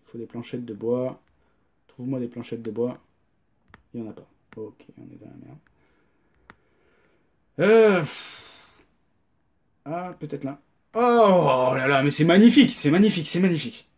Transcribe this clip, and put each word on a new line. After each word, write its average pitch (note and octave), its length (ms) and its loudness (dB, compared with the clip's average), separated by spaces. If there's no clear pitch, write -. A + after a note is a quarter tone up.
Il - 100 -20
faut A#2+ 60 -16
des A2 80 -14
planchettes A#2+ 380 -14
de A2+ 100 -14
bois. B2 460 -6
Trouve-moi B2+ 320 -10
des A#2+ 80 -8
planchettes A#2 340 -14
de A2+ 80 -12
bois. A#2+ 280 -8
Il A#2+ 80 -12
y - 40 -12
en G#2 60 -14
a - 20 -20
pas. - 140 -20
Ok, G#2+ 280 -18
on - 60 -20
est - 120 -20
dans - 140 -20
la - 160 -20
merde. D3+ 120 -20
Euh, G#3+ 400 4
pff. - 840 -16
Ah, F3 340 -12
peut-être D3 260 -14
là. C#3 160 -12
Oh F3+ 800 2
là C3 100 -4
là, C#3 160 2
mais C#3+ 80 0
c'est D3+ 140 2
magnifique, A3+ 480 6
c'est - 180 0
magnifique, F#3 360 2
c'est F3 140 0
magnifique. D#3+ 580 -4